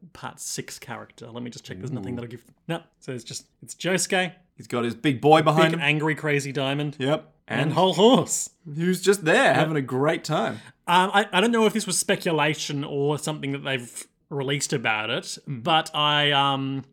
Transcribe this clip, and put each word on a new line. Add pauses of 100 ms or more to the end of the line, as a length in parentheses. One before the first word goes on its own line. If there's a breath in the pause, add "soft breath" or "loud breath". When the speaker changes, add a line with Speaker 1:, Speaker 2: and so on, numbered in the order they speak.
(120)
Speaker 1:
part
six
character.
Let
me
just
check
there's
nothing
Speaker 2:
Ooh.
Speaker 1:
that'll
give, (240)
no, (180)
so
it's
just, (160)
it's
Josuke. (240)
Speaker 2:
He's
got
his
big
boy
behind
Speaker 1:
Big,
Speaker 2:
him.
Speaker 1:
angry,
crazy
diamond.
Speaker 2:
Yep. (160)
Speaker 1:
And
Speaker 2:
And
Speaker 1:
Whole
Horse. (240)
Speaker 2:
he
was
just
there
Speaker 1:
Yep.
Speaker 2:
having
a
great
time. (260 loud breath)
Speaker 1:
Um,
I,
I
don't
know
if
this
was
speculation
or
something
that
they've (220)
released
about
it, (100)
Speaker 2:
Mm.
Speaker 1:
but
I,
um,